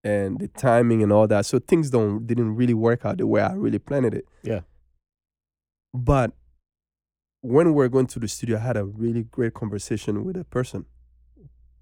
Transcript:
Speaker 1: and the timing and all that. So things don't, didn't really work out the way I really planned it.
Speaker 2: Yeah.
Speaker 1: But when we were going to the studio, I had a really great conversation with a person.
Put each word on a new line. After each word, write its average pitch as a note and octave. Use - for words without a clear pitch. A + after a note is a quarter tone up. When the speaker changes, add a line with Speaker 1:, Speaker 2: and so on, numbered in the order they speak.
Speaker 1:
and G2+
the G3+
timing A#2
and G#2
all G#2+
that. G2+
So B2+
things D#3
don't, A2+
didn't A2+
really A#2+
work A#2
out G#2
the A2
way G#2+
I G#2
really A2+
planned B2+
it. -
Speaker 2:
Yeah. G#2+
Speaker 1:
But B2+
when C#3+
we D#3
were C3+
going C3
to -
the A2
studio, A2+
I A2
had A#2+
a G2+
really A2+
great A2+
conversation G#2
with F#3
a F3
person. B2